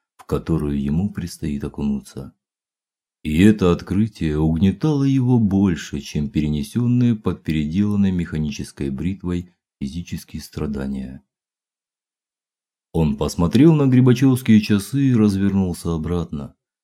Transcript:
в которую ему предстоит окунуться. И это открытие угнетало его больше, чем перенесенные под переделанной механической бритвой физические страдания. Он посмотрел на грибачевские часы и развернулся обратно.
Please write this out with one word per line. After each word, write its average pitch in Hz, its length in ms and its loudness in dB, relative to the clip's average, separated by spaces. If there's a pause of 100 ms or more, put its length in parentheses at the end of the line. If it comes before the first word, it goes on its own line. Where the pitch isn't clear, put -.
(180)
в - 80 -20
которую 73 560 -2
ему 78 300 -2
предстоит 78 520 -8
окунуться. 69 680 -8 (920)
И 78 180 2
это 104 300 6
открытие 85 680 -2
угнетало 98 680 0
его 127 360 2
больше, 95 600 0
чем 73 280 -6
перенесенные 120 840 0
под 90 280 -6
переделанной 95 680 0
механической 78 800 -6
бритвой 90 600 -6 (280)
физические - 640 -10
страдания. 67 840 -10 (1700)
Он 76 200 0
посмотрел 87 560 4
на 143 140 2
грибачевские 127 720 4
часы 110 480 0
и 123 60 2
развернулся 98 800 0
обратно. 78 640 -6 (280)